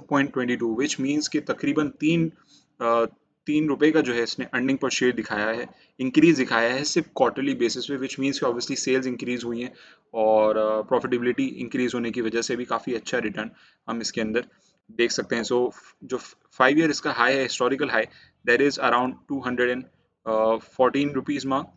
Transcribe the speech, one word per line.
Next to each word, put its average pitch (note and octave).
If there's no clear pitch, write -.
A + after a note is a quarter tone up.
point C#3
two B2
two, A2+
which C#3
means D3
कि D3
तकरीबन D3
तीन, E3
अ, A#2
तीन D3+
रुपये C#3+
का D#3
जो B2+
है A#2+
इसने A#2
earning C3
per C3
share B2+
दिखाया G#2+
है, A2+
increase D3+
दिखाया A#2+
है C3+
सिर्फ D#3
quarterly C3+
basis A#2+
पे, C#3
which C3
means C3+
कि D3
obviously A#2+
sales C3
increase B2
हुई A#2+
हैं B2
और, G#2+
अ, A2
profitability B2
increase B2
होने A#2+
की A#2
वजह A2+
से A#2+
भी B2
काफ़ी A#2+
अच्छा A2+
return A2
हम A#2
इसके A2
अंदर A2
देख A#2+
सकते A#2+
हैं। A2+
So, B2
जो B2+
five C3+
year E3
इसका C#3+
हाई A#2+
है, C3+
historical C3
हाई, A2+
that B2
is C#3
around B2
two C#3
hundred B2
and B2+
fourteen C#3
rupees C#3
mark C3+